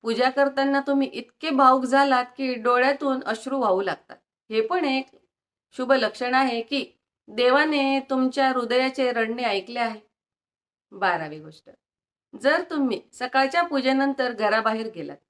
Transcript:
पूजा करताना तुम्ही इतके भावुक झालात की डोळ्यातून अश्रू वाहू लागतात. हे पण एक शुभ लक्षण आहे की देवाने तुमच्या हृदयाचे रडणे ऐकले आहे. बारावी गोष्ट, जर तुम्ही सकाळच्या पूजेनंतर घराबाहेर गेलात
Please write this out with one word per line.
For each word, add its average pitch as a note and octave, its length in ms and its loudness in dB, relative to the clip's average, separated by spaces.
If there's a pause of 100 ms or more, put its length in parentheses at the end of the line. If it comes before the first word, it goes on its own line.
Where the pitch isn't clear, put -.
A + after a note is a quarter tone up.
पूजा A3+ 280 2
करताना C#4 500 2
तुम्ही C#4 320 0
इतके - 380 -8
भावुक C4 340 4
झालात C4 400 2 (120)
की C4 180 -4
डोळ्यातून C4 680 0
अश्रू B3+ 380 -4
वाहू G3 220 2
लागतात. - 340 -6 (340)
हे A3 100 0
पण E4 240 0
एक C4+ 240 -2 (680)
शुभ B3+ 160 0
लक्षण B3 420 0
आहे B3+ 260 2
की C4 260 -4 (420)
देवाने C4+ 720 2
तुमच्या C4 500 0
हृदयाचे B3+ 640 0
रडणे A3 300 -2
ऐकले A3+ 380 -4
आहे. A3 200 -4 (920)
बारावी E3 460 -4
गोष्ट, D3+ 320 -20 (720)
जर D#4 280 2
तुम्ही C#4 300 -2 (120)
सकाळच्या C4+ 500 0
पूजेनंतर C4+ 680 0
घराबाहेर A3 640 0
गेलात D3 220 -12 (140)